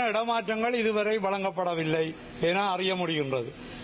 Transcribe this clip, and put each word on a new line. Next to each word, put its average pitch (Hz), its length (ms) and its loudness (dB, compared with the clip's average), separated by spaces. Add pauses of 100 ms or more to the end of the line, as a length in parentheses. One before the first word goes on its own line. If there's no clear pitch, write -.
(120)
இடமாற்றங்கள் 226 600 0
இதுவரை 214 440 2
வழங்கப்படவில்லை 175 1000 0 (260)
என 190 280 2
அறிய 185 260 0
முடிகின்றது. 147 540 0 (340)